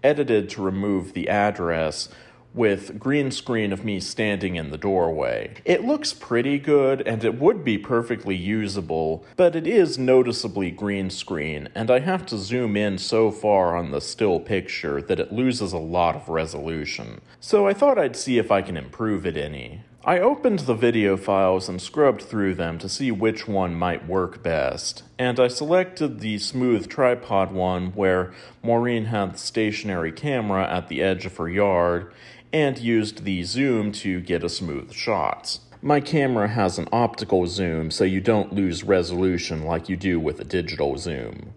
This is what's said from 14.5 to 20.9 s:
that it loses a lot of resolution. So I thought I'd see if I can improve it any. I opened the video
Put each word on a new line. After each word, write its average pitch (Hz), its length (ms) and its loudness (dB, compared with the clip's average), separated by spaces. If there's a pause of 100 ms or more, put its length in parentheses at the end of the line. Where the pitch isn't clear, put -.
that 90 160 -2
it - 120 -4
loses 117 400 -2
a 92 60 -4
lot 85 380 2
of 82 140 -12
resolution. 80 920 -6 (180)
So 202 280 4
I 196 80 2
thought 262 240 4
I'd 139 180 0
see 123 220 2
if 110 120 2
I 98 120 4
can 90 120 -6
improve 92 520 -4
it 80 100 -4
any. 73 440 -8 (220)
I 175 140 4
opened 196 420 2
the 127 140 0
video 110 420 4